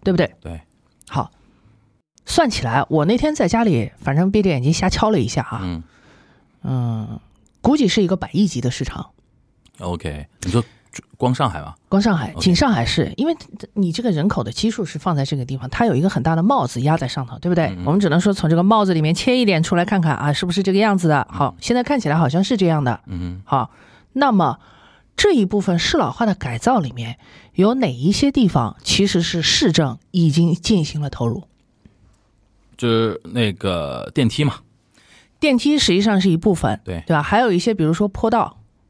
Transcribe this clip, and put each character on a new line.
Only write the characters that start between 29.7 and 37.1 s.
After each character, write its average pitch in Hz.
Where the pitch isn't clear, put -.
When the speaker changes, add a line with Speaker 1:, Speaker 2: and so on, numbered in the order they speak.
Speaker 1:
政 151
已 165
经 165
进 180
行 151
了 147
投 -
入？ 110
Speaker 2:
就 120
是 113
那 107
个 80
电 127
梯 147
嘛。 139
Speaker 1:
电 277
梯 294
实 185
际 190
上 202
是 185
一 160
部 185
分， -
Speaker 2:
对。 82
Speaker 1:
对 165